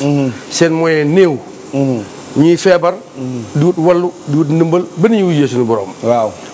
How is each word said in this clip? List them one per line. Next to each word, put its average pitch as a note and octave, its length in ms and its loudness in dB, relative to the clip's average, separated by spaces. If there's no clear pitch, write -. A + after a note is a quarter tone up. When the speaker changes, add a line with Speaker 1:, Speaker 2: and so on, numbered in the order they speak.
Speaker 1:
Mm. C#3+ 280 0
Speaker 2:
Seen E3 220 2
moyen D#3+ 320 0
néew. F3 220 4
Speaker 1:
Mm. C3+ 260 -2
Speaker 2:
Ñuy E3 200 4
feebar. F3 380 2
Speaker 1:
Mm. B2+ 240 -8
Speaker 2:
Di D3 100 2
wut F3+ 140 2
wallu, F3 340 2
di D3 80 -2
wut D#3 120 0
ndimbal E3 360 0
ba F3 120 4
ni A3+ 140 2
ñuy F3 100 2
wujjee C#3+ 160 2
suñu B2 160 0
borom. A2 240 0
Speaker 1:
Waaw. A#2 280 0